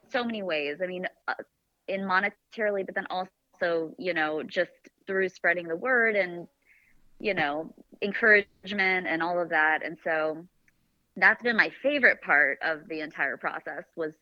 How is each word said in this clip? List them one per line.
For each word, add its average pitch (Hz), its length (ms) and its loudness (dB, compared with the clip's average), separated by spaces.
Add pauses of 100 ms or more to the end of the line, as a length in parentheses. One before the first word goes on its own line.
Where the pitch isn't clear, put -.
(120)
so 247 120 0
many 226 200 -6
ways. 151 400 -4
I 180 40 -2
mean, 180 180 -6 (220)
uh, - 80 -4 (520)
in 196 140 -4
monetarily, 196 840 -2
but - 100 -10
then 196 140 -4
also, 170 880 -4
you 175 160 -2
know, 156 300 -2
just 175 280 -2 (340)
through 190 240 0
spreading 170 380 0
the 165 80 -4
word 226 400 2
and, 175 320 -2 (720)
you 208 140 -2
know, 156 400 -2 (280)
encouragement 196 1040 2
and 165 160 -2
all 175 160 -2
of 170 100 -2
that. 156 360 2
And 165 180 -8
so 160 420 -2 (680)
that's 196 260 4
been 233 140 0
my 160 160 2 (100)
favorite 262 400 4
part 143 420 4
of 156 260 -4
the 160 120 -6
entire 151 360 -4
process 156 460 -8 (120)
was 156 160 -6 (100)